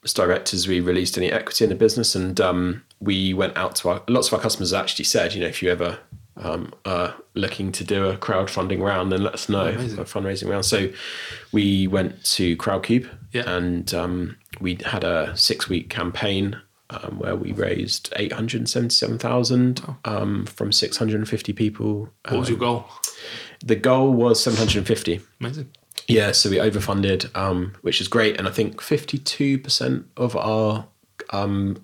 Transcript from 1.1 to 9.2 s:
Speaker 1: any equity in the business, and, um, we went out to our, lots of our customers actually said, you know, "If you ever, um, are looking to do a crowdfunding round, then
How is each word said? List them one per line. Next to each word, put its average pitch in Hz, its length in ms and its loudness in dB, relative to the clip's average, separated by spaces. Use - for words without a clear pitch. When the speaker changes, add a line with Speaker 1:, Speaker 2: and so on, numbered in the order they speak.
Speaker 1:
any 92 160 0
equity - 320 0
in 101 60 6
the 92 40 -2
business, 113 400 2
and, 92 240 -2
um, 90 440 2
we 95 320 0
went 92 240 0
out 90 200 -2
to - 120 -2
our, 87 200 0
lots 123 200 4
of - 60 -2
our - 60 0
customers 95 340 0
actually - 320 -2
said, 95 260 2
you 101 80 -4
know, 107 60 0
"If - 160 -6
you 90 80 2
ever, 87 280 -2
um, 82 360 -6
are 90 280 -2
looking 98 380 -4
to - 120 -8
do 98 240 0
a 92 80 -2
crowdfunding 95 640 -2
round, 95 320 0
then 95 100 0